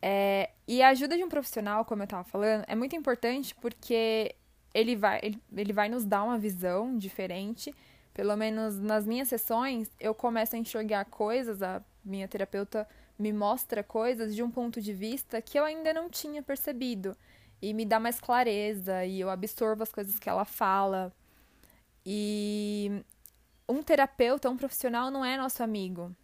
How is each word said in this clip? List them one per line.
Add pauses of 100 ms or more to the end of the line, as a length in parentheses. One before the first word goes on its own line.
É, (160)
e
a
ajuda
de
um
profissional,
como
eu
tava
falando,
é
muito
importante
porque (380)
ele
vai,
ele, (140)
ele
vai
nos
dar
uma
visão
diferente. (400)
Pelo
menos
nas
minhas
sessões, (100)
eu
começo
a
enxergar
coisas,
a (220)
minha
terapeuta (300)
me
mostra
coisas
de
um
ponto
de
vista
que
eu
ainda
não
tinha
percebido. (460)
E
me
dá
mais
clareza,
e
eu
absorvo
as
coisas
que
ela
fala. (920)
E (640)
um
terapeuta,
um
profissional
não
é
nosso
amigo.